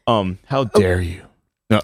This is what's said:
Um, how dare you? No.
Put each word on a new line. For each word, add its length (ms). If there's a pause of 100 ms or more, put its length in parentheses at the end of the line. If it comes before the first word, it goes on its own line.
Um, 400
how 180
dare 360
you? 220 (480)
No. 140